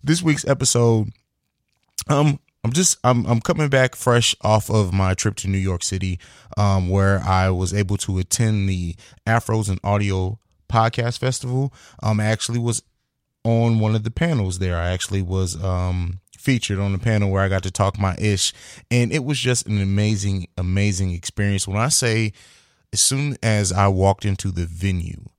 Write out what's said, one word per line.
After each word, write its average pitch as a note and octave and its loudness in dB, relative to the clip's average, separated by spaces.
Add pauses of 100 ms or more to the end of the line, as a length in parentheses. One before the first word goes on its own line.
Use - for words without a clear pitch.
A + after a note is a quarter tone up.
this E3 0
week's D3+ 0
episode, A#2 2 (960)
um, C#3+ 2 (240)
I'm A2+ 0
just, F3 2
I'm, B2 4
I'm A#2 2
coming D3+ 0
back C3 2
fresh A#2 2
off G#2+ 2
of G2+ 2
my F#2+ 2
trip G2+ -2
to G2 -6
New F#2+ 0
York F#2+ -2
City, F#2 -4 (380)
um, G2 2
where G2 2
I F#2 2
was F2+ -2
able G2+ -2
to F#2 -2
attend G#2 0
the F2+ -4 (280)
Afros A2+ 0
and F#2 -2
Audio G2+ 0 (280)
Podcast A#2 0
Festival. C3 -4 (300)
Um, G#2+ 0
I G#2+ 0
actually A2 -2
was A#2 -2 (640)
on A#2 4
one G#2+ 2
of G#2+ 0
the A2+ -4
panels A2+ -2
there. F2+ -2
I E2+ -2
actually F#2+ -4
was, F2+ -4
um, F2+ -2 (180)
featured G#2+ -2
on G2+ -2
the F#2+ -2
panel G#2 0
where F#2+ 0
I G2 2
got F#2+ 0
to F#2+ -6
talk G2 -2
my F#2 0
ish, G#2 0 (380)
and A#2+ 2
it D3 -2
was C3+ -4
just B2 -2
an G#2 0
amazing, G2 0 (100)
amazing F#2+ 0
experience. G2 -4
When G2 -4
I A#2 0
say, A2 0 (600)
as - -4
soon C#3 0
as G#2 2
I G2 4
walked G2 2
into G2 -2
the F2 -4
venue E2+ -4 (120)